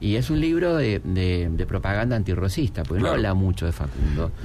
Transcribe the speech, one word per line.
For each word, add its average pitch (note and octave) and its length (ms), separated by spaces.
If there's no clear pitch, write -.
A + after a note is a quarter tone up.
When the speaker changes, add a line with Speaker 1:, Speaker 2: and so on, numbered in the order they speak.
Speaker 1:
Y G2+ 160
es B2 140
un D3+ 100
libro E3 340
de, A2+ 300
de, F2+ 480
de E2 140
propaganda G2+ 500
antirrocista, G2 640
porque E2 200
Speaker 2:
Claro. E2+ 100
Speaker 1:
no - 60
habla - 160
mucho F#2 320
de E2 60
Facundo. C#2+ 600